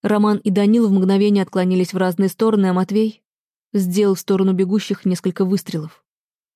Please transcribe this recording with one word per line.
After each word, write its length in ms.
Роман 360
и 120
Данил 380
в 40
мгновение 500
отклонились 500
в 60
разные 300
стороны, 380
а 60
Матвей 500
сделал 440
в 40
сторону 340
бегущих 500
несколько 400
выстрелов. 600